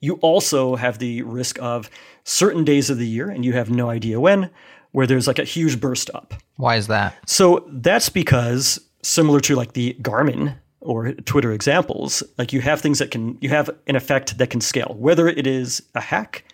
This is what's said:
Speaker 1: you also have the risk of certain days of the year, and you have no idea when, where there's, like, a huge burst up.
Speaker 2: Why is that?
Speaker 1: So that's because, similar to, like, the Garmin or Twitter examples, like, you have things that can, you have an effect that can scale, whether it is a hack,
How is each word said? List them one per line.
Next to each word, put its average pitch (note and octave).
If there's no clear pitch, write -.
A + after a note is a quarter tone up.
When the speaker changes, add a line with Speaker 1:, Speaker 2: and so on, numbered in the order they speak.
Speaker 1:
you D3
also C#3+
have A#2+
the A#2+
risk A#2+
of A#2+
certain E3+
days C#3+
of C#3
the A#2
year, A#2
and D#3
you A#2
have A#2
no B2
idea A2+
when, F#3
where C3+
there's, B2+
like, C3
a C#3
huge D3
burst B2+
up. -
Speaker 2:
Why A#2+
is G#2
that? G#2
Speaker 1:
So -
that's E3+
because, B2
similar D3+
to, C#3+
like, A#2+
the B2
Garmin C3
or A2+
Twitter A#2+
examples, -
like, B2
you C3
have D3
things D3
that C#3
can, A2+
you C#3
have D3
an C#3
effect -
that B2+
can A#2+
scale, A2+
whether E3
it D3
is C3
a A#2+
hack, -